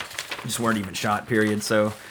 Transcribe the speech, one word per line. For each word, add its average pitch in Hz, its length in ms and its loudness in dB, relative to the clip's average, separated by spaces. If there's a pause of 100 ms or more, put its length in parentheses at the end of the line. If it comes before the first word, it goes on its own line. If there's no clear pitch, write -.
(440)
just 117 160 -4
weren't 113 180 2
even 92 160 -4
shot, 104 340 0
period. 107 360 4
So 107 300 2 (180)